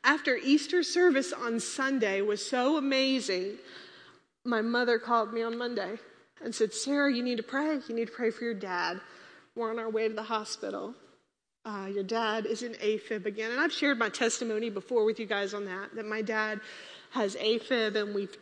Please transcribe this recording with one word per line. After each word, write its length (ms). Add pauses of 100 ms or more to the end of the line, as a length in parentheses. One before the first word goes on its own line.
After 340
Easter 460
service 500
on 260
Sunday 600
was 240
so 320
amazing, 800 (880)
my 160
mother 360
called 360
me 80
on 160
Monday 420 (420)
and 140
said, 180
"Sarah, 400
you 100
need 140
to 60
pray. 440
You 80
need 120
to 60
pray 180
for 120
your 100
dad. 480 (540)
We're 140
on 100
our 100
way 180
to 60
the 100
hospital. 720 (680)
Uh, 280
your 100
dad 420
is 180
in 120
afib 500
again." 260
And 80
I've 140
shared 240
my 120
testimony 600
before 340
with 160
you 60
guys 280
on 120
that, 300
that 100
my 160
dad 400 (500)
has 240
afib 600
and 200
we've 260